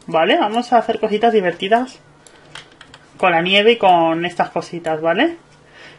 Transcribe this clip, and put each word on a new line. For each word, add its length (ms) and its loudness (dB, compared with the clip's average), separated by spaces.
¿vale? 320 0
Vamos 360 -2
a 60 6
hacer 200 -4
cositas 320 0
divertidas 680 -2
con 160 2
la 80 2
nieve 320 2
y 40 -8
con 480 2
estas 240 -4
cositas, 520 -6
¿vale? 340 0